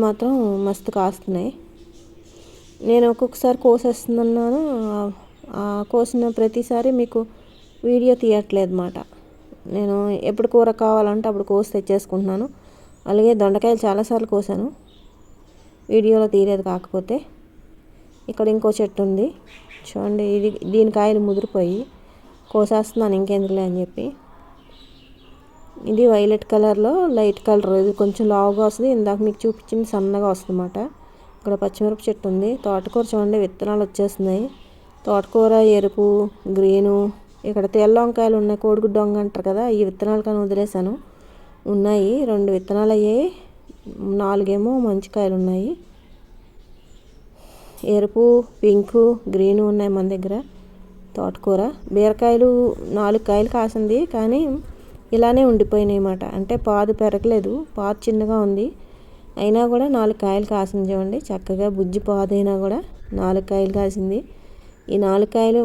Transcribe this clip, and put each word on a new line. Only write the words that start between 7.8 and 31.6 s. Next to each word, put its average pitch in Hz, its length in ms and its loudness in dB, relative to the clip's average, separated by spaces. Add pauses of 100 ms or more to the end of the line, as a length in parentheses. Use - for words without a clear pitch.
వీడియో 247 380 4
తీయట్లేదు 208 500 0
అన్నమాట. 185 260 -4 (800)
నేను 202 200 -2 (340)
ఎప్పుడు 220 240 -2
కూర 226 180 6 (120)
కావాలంటే 220 460 2
అప్పుడు 202 220 -4
కోసి 208 240 0
తెచ్చేసుకుంటున్నాను. 196 720 -2 (640)
అలాగే 214 320 4
దొండకాయలు 202 440 2
చాలాసార్లు 220 480 -2
కోసాను, 202 340 -2 (1200)
వీడియోలో 220 440 4
తీయలేదు. 196 380 2
కాకపోతే 190 460 -6 (1120)
ఇక్కడ 214 240 -2
ఇంకో 220 240 0
చెట్టు 208 280 -2
ఉంది 196 200 0 (640)
చూడండి, 208 340 -4 (140)
ఇది, 208 120 0 (240)
దీని 220 180 4
కాయలు 214 360 2
ముదిరిపోయి 196 520 -2 (760)
కోసేస్తున్నాను 214 680 0
ఇంకెందుకులే 196 480 -2
అని 180 140 -4
చెప్పి. 185 240 -8 (1900)
ఇది 220 120 4 (100)
వైలెట్ 214 380 2
కలర్లో 214 420 2 (240)
లైట్ 208 300 0
కలర్, 202 340 2
ఇది 202 100 2 (100)
కొంచెం 202 320 0
లావుగా 202 340 2
వస్తుంది. 233 300 0
ఇందాక 208 300 0
మీకు 208 160 -4
చూపించింది 226 500 -4
సన్నగా 202 400 0
వస్తుంది 185 220 -6
అన్నమాట. 180 220 -6 (600)
ఇక్కడ 202 240 -2